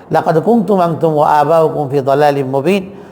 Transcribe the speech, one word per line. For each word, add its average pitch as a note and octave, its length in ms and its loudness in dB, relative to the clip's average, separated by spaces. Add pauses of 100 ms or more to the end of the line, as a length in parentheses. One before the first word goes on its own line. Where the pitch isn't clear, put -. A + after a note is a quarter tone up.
(120)
লাকাদ D#3+ 280 0
কুনতুম G3+ 400 0
আনতুম E3 360 0
ওয়া D3+ 140 2
আবাউকুম D3 600 0
ফি C#3+ 100 -2
দালালিম C#3 480 0
মুবিন।" E3 420 -2 (220)